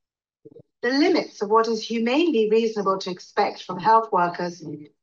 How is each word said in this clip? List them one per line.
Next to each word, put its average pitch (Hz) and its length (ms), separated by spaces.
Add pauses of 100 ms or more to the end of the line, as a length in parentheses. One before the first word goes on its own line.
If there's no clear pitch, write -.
(840)
The 240 80
limits 294 520
of 196 80
what 226 180
is 220 140
humanely 233 680
reasonable 202 480
to 190 120
expect - 520
from 180 160
health 220 340
workers 175 520 (380)